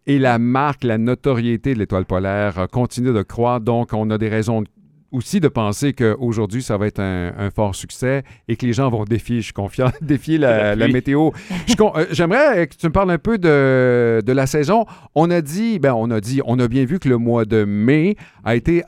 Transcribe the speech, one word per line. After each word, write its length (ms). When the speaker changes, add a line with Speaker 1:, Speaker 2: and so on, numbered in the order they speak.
Speaker 1:
Et 120
la 200
marque, 460
la 140
notoriété 760
de 60
l'Étoile 260
Polaire, 540
euh, 80
continue 480
de 80
croître. 420
Donc, 300
on 160
a 80
des 100
raisons 340
aussi 260
de 80
penser 460
qu'aujourd'hui, 680
ça 160
va 120
être 100
un, 400
un 140
fort 240
succès 480
et 80
que 100
les 60
gens 180
vont 140
défier, 320
je 60
suis 100
confiant, 420
<laughs> 60
défier 380
la, 200
Speaker 2:
La 160
Speaker 1:
la 120
Speaker 2:
pluie. 80
Speaker 1:
météo. 360
Je 40
suis 80
con-, 180
euh, 160
j'aimerais 560
que 80
tu 140
me 20
parles 220
un 60
peu 200
de, 880
de 60
la 160
saison. 380
On 160
a 100
dit, 380
ben, 160
on 160
a 100
dit, 260
on 120
a 80
bien 180
vu 140
que 100
le 100
mois 260
de 180
mai 540
a 140
été 320